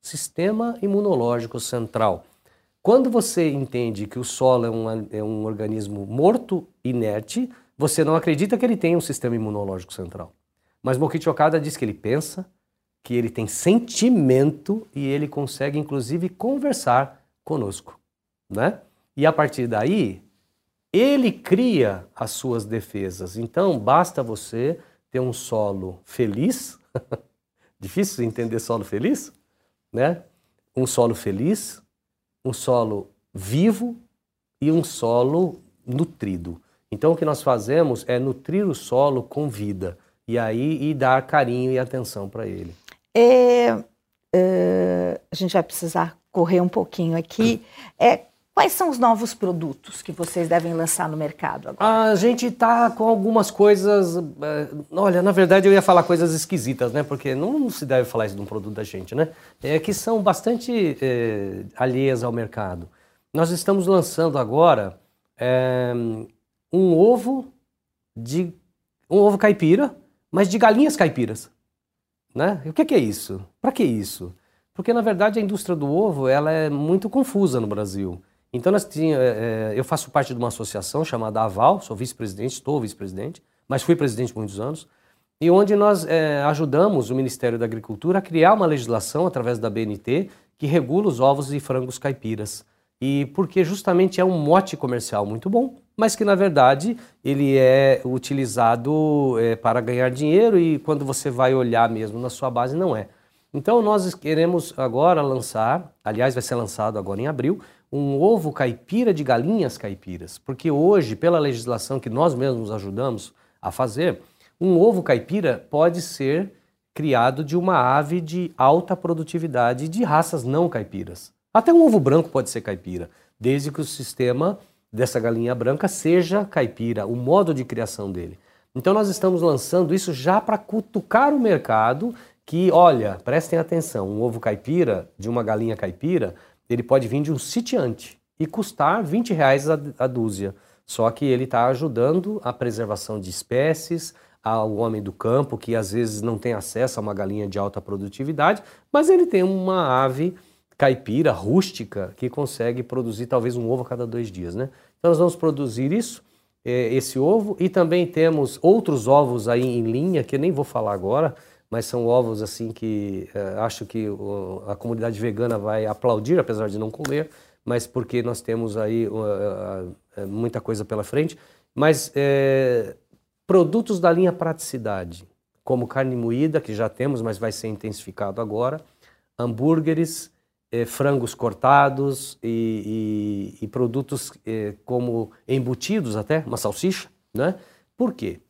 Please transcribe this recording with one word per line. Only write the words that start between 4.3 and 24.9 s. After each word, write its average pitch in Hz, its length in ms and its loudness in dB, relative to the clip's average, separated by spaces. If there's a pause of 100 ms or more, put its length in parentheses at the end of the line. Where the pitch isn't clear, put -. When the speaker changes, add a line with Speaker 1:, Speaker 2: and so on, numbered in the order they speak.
Speaker 1:
é 117 40 -2
um, 113 420 -6
é 107 120 -6
um 107 220 -4
organismo 107 600 -6
morto, 170 640 0 (160)
inerte, 120 680 -4 (280)
você 151 260 2
não 156 120 4
acredita 165 420 0
que 254 80 0
ele 233 120 2
tem 170 180 2
um 170 60 2
sistema 120 340 -4
imunológico 101 580 -6
central. 87 400 -12 (480)
Mas 127 160 -2
Mokichi 160 320 -2
Okada 156 300 2
diz 147 180 -8
que 127 80 -4
ele 104 80 -4
pensa, 151 520 -6 (560)
que - 120 -8
ele 120 160 0
tem 113 180 -6
sentimento 190 1500 2
e 139 140 -4
ele 147 220 -2
consegue, 143 500 -6
inclusive, 147 480 -4
conversar 220 1000 -2 (180)
conosco, 117 540 -6 (520)
né? 127 300 -2 (360)
E 143 100 0
a 160 60 8
partir 143 340 0
daí, 117 560 -2 (680)
ele 254 400 4
cria 160 840 0
as 123 180 -8
suas 117 340 -4
defesas. 95 720 -8
Então, 143 420 -2
basta 143 420 2
você 120 580 -6 (300)